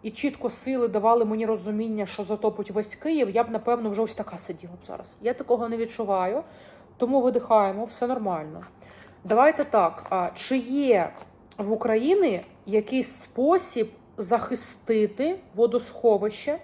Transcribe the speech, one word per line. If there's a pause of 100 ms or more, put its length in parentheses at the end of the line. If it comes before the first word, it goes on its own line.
і
чітко
сили
давали
мені
розуміння,
що
затопить
весь
Київ,
я
б,
напевно,
вже
ось
така
сиділа
б
зараз.
Я
такого
не
відчуваю, (540)
тому
видихаємо,
все
нормально. (600)
Давайте
так,
а,
чи
є (460)
в
Україні (260)
якийсь
спосіб (260)
захистити (160)
водосховище